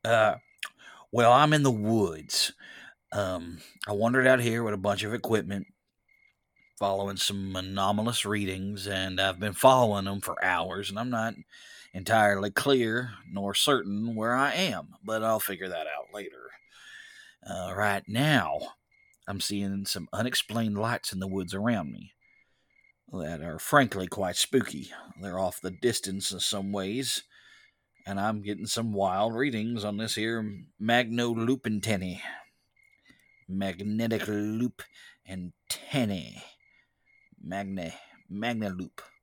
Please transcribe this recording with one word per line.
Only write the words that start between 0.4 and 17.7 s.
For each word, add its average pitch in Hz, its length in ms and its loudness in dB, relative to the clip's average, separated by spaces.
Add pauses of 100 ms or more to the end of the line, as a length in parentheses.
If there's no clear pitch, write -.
well, 120 200 8
I'm 147 220 10
in 147 100 6
the 131 80 8
woods. 104 800 2 (580)
Um, 90 480 -4 (280)
I 104 40 -4
wandered 120 360 4
out 131 120 8
here 117 240 2
with 107 100 0
a 101 40 -2
bunch 98 260 0
of 107 100 -2
equipment, 101 540 0 (1080)
following 98 400 -2
some 98 380 -2
anomalous 98 680 0
readings, 98 640 -2
and 95 320 -2
I've 95 200 2
been 101 140 -2
following 117 520 6
them 98 160 -4
for - 220 -4
hours, 92 460 0
and 98 80 -8
I'm 120 120 -4
not 113 240 -2 (600)
entirely 101 580 4
clear 123 600 2 (180)
nor 98 240 -4
certain 113 600 0
where 113 200 0
I 135 180 2
am, 120 360 -2 (140)
but 110 200 -2
I'll 110 160 2
figure 95 280 -6
that 80 200 -6
out 73 260 -10
later. 69 380 -14 (960)
Uh, 92 300 -8